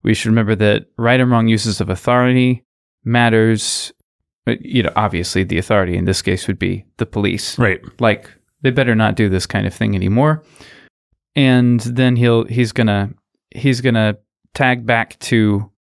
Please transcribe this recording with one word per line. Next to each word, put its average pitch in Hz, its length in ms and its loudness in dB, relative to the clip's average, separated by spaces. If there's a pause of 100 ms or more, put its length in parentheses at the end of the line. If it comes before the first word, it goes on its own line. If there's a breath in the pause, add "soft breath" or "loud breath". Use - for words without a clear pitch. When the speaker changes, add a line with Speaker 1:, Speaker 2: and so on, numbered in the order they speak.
Speaker 1:
We 110 100 2
should - 140 -4
remember 110 260 2
that 104 320 0 (100)
right 120 220 2
and 123 140 2
wrong 113 160 2
uses 110 320 0
of - 100 -2
authority 127 720 0 (400)
matters." 113 880 0 (540)
But, - 180 -4
you 120 200 0
know, - 120 -2
obviously 92 480 -2
the 90 140 -2
authority 92 380 0
in 90 80 -2
this 95 180 -2
case 92 240 -2
would 98 140 -4
be 92 240 -4 (140)
the 113 80 -2
police. 101 520 -4
Speaker 2:
Right. 101 220 0 (180)
Speaker 1:
Like, 110 320 -2 (320)
they 135 80 2
better 120 240 0
not 107 220 2
do 107 120 2
this 92 180 -2
kind 101 200 -4
of 98 80 -6
thing 107 220 -2
anymore. 123 460 0 (960 loud breath)
And 123 440 4
then 120 360 0
he'll, 117 280 2
he's 120 280 -2
gonna, 104 380 0 (400)
he's 123 300 -2
gonna 110 380 0 (360)
tag 123 320 0
back 113 340 -2
to 104 500 0 (120)